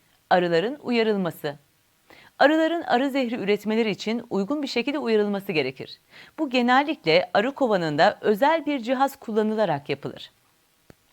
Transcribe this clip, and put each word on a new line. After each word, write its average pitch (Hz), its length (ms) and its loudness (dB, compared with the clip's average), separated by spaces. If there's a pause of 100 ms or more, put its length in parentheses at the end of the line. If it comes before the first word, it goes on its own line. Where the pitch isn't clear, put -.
(300)
arıların 180 540 2
uyarılması. 202 720 -2 (800)
Arıların 320 420 4
arı 269 280 0
zehri 247 260 -2
üretmeleri 214 540 0
için 220 400 -4
uygun 233 340 -2
bir 269 40 -6
şekilde 269 320 -4
uyarılması 208 520 0
gerekir. 135 480 -4 (400)
Bu 311 100 -4
genellikle 247 840 2
arı 220 180 2
kovanında 180 680 2
özel 277 440 2
bir 285 140 -2
cihaz 262 360 -2
kullanılarak 214 760 -2
yapılır. - 420 -8 (800)